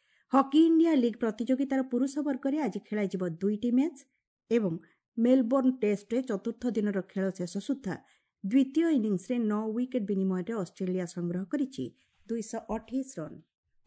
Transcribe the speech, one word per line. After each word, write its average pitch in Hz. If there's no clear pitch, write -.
ହକି 277
ଇଣ୍ଡିଆ 330
ଲିଗ୍ 240
ପ୍ରତିଯୋଗିତାର 254
ପୁରୁଷ 262
ବର୍ଗରେ 277
ଆଜି 208
ଖେଳାଯିବ 196
ଦୁଇଟି 214
ମ୍ୟାଚ୍ 277
ଏବଂ 214
ମେଲବୋର୍ଣ୍ଣ 254
ଟେଷ୍ଟରେ 208
ଚତୁର୍ଥ 233
ଦିନର 208
ଖେଳ 190
ଶେଷ 180
ସୁଦ୍ଧା 269
ଦ୍ୱିତୀୟ 269
ଇନିଂସରେ 214
ନଅ 214
ୱିକେଟ୍ 247
ବିନିମୟରେ 190
ଅଷ୍ଟ୍ରେଲିଆ 185
ସଂଗ୍ରହ 175
କରିଛି 262
ଦୁଇଶହ 226
ଅଠେଇଶ 254
ରନ୍। 156